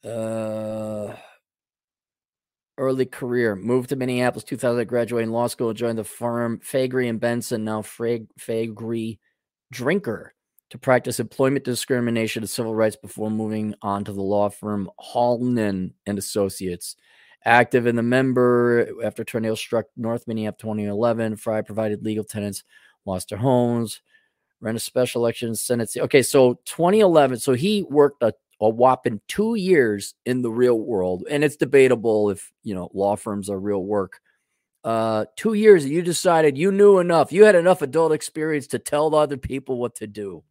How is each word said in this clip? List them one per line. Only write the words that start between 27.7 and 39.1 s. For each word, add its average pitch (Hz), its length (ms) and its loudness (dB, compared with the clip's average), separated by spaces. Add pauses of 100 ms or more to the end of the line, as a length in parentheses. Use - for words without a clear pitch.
worked 143 400 2
a, 110 100 2 (280)
a 107 100 4
whopping 120 580 2
two 226 280 -2
years 143 580 2 (100)
in 127 180 -2
the 117 80 -2
real 120 300 2
world. 92 480 -2
And 147 160 0
it's 143 120 -2
debatable 120 720 4
if, - 200 -8 (120)
you 107 120 -8
know, 90 200 -10
law 101 220 0
firms 101 340 -8
are 98 100 -6
real 98 240 -4
work. 101 360 -4 (640)
Uh, 110 400 -2 (120)
two 220 180 -2
years, 208 320 8
you 156 160 -2
decided 160 560 2
you 180 120 2
knew 202 280 8
enough. 170 340 2
You 190 120 8
had 214 100 8
enough 175 260 4
adult 156 320 0
experience 156 560 -4
to 127 100 -4
tell 151 300 0
the 151 80 2